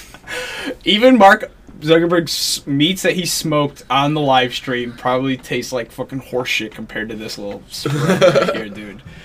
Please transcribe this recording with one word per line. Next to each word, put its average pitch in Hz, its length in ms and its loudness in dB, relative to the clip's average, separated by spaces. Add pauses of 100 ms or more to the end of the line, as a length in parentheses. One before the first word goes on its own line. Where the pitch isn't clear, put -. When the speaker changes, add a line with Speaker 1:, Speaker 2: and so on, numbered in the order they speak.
(300)
Speaker 1:
<laughs> - 560 -10
Speaker 2:
Even 226 340 6
Mark 202 320 8 (300)
Zuckerberg's 165 840 0
meats 151 380 0
that 175 100 2
he 170 140 -4
smoked 147 640 -2
on 143 240 2
the 151 60 -2
live 131 340 2
stream 120 380 -6
probably 127 440 -2
taste 123 340 -8
like 120 200 -6
fucking 131 300 -10
horseshit 120 500 -4
compared 110 380 -10
to 110 60 -10
this 110 220 -12
little 104 320 -10
spread 151 540 -2
right 180 320 4
Speaker 1:
<laughs> - 0 -
Speaker 2:
here, 110 140 -10
dude. - 340 -16 (220)